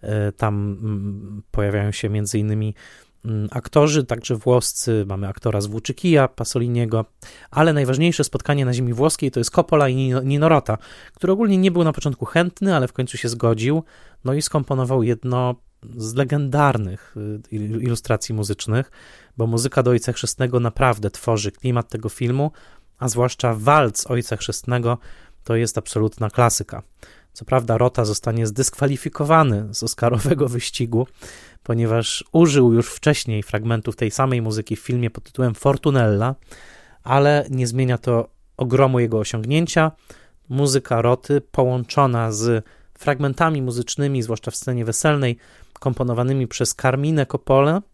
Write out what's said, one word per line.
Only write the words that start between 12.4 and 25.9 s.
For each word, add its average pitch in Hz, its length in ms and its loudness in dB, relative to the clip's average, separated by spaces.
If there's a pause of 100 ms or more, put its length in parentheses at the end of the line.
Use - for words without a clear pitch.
ale 131 120 2
w - 60 -8
końcu 127 240 -6
się 120 120 -4
zgodził, 117 540 0 (400)
no 127 100 -2
i 147 80 -2
skomponował 131 600 0
jedno 123 520 -2 (420)
z 113 180 -8
legendarnych, 131 1000 0
y, 107 380 -10
il-, 107 280 -4
ilustracji 117 520 -2
muzycznych, 107 560 -2 (460)
bo 113 100 0
muzyka 117 360 0
do 123 80 4
Ojca 120 220 0
Chrzestnego 123 460 -2
naprawdę 113 520 0
tworzy 104 400 -2
klimat 120 380 -4
tego 110 200 -6
filmu, 131 420 -2 (480)
a 127 100 -4
zwłaszcza 120 440 0
walc 117 540 2
Ojca 120 300 -2
Chrzestnego 120 600 -2 (460)
to 117 120 -2
jest 113 220 0
absolutna 110 520 -2